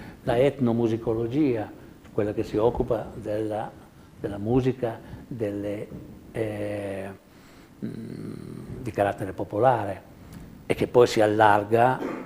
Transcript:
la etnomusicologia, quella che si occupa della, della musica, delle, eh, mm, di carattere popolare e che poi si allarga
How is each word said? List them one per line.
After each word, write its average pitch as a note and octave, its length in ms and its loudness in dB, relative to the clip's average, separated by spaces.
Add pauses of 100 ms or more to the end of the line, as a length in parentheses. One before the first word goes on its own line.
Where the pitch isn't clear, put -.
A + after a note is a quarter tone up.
(240)
la B2 140 0
etnomusicologia, A#2 1500 2 (320)
quella G#2 160 0
che G#2 120 -2
si - 120 -6
occupa A#2+ 580 2
della, G#2+ 560 -4 (480)
della G2+ 200 -6
musica, A#2+ 600 0 (300)
delle, G#2 600 -6 (440)
eh, G#2 800 -6 (760)
mm, - 500 -10 (460)
di A2 120 -8
carattere G2+ 420 0
popolare G#2 800 0 (520)
e - 100 0
che - 120 0
poi A#2+ 200 8
si - 120 0
allarga G#2+ 800 4 (260)